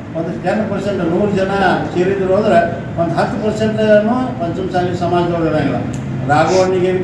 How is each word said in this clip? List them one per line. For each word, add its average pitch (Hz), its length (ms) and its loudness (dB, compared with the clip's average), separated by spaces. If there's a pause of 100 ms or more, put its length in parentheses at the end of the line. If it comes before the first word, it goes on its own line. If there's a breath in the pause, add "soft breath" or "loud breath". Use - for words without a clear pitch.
(180)
ಒಂದು 170 140 -4 (140)
ಟೆನ್ 208 260 0
ಪರ್ಸೆಂಟ್ 196 320 -2 (100)
ನೂರು 202 180 2 (100)
ಜನ 190 100 0 (420)
ಸೇರಿದ್ರು 185 460 0
ಅಂದ್ರೆ 226 200 4 (420)
ಒಂದು 165 180 0
ಹತ್ತು 202 240 -2
ಪರ್ಸೆಂಟನ್ನು 214 720 2 (240)
ಪಂಚಮಸಾಲಿ 180 600 -2
ಸಮಾಜದವ್ರು 170 480 0
ಇರೋಂಗಿಲ್ಲ. 143 300 0 (500)
ರಾಘವಣ್ಣಿಗೇರಿ 185 720 2